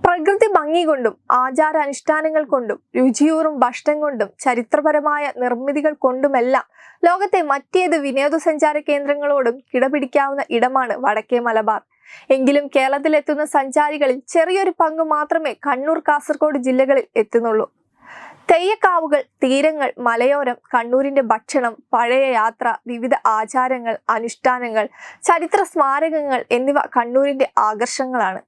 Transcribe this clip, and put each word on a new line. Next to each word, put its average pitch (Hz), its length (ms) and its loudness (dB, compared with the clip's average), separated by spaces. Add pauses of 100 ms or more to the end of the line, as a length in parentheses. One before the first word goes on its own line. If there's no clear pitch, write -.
പ്രകൃതി 392 500 2
ഭംഗി 320 320 2
കൊണ്ടും 254 260 0 (240)
ആചാരാനുഷ്ഠാനങ്ങൾ 311 1120 0
കൊണ്ടും 233 280 -2 (180)
രുചിയൂറും 302 640 2
ഭക്ഷണം 254 420 -2
കൊണ്ടും 233 260 -4 (140)
ചരിത്രപരമായ 294 800 0 (200)
നിർമ്മിതികൾ 277 500 -2 (100)
കൊണ്ടുമെല്ലാം 262 640 0 (420)
ലോകത്തെ 381 320 2 (120)
മറ്റേത് 330 520 0
വിനോദസഞ്ചാര 294 760 0 (120)
കേന്ദ്രങ്ങളോടും 285 680 0 (160)
കിടപിടിക്കാവുന്ന 277 720 0 (140)
ഇടമാണ് 247 380 0 (100)
വടക്കേ 220 400 0
മലബാർ. 220 360 0 (540)
എങ്കിലും 285 300 2 (100)
കേരളത്തിലെത്തുന്ന 285 680 0 (100)
സഞ്ചാരികളിൽ 285 640 0 (140)
ചെറിയൊരു 370 480 2
പങ്ക് 320 220 0 (100)
മാത്രമേ 302 400 -2 (140)
കണ്ണൂർ, 285 420 -2
കാസർഗോഡ് 294 580 0
ജില്ലകളിൽ 262 400 2 (140)
എത്തുന്നുള്ളൂ. 220 440 0 (840)
തെയ്യക്കാവുകൾ, 349 720 0 (220)
തീരങ്ങൾ, 285 460 0 (180)
മലയോരം, 254 500 0 (140)
കണ്ണൂരിന്റെ 262 580 0
ഭക്ഷണം, 233 440 -2 (200)
പഴയ 247 320 2 (140)
യാത്ര, 226 340 -2 (160)
വിവിധ 240 240 -2 (220)
ആചാരങ്ങൾ, 240 600 -2 (200)
അനുഷ്ഠാനങ്ങൾ, 233 680 -2 (420)
ചരിത്ര 339 420 0
സ്മാരകങ്ങൾ 294 720 0 (160)
എന്നിവ 277 260 0 (120)
കണ്ണൂരിന്റെ 269 520 0 (200)
ആകർഷണങ്ങളാണ്. 220 800 -4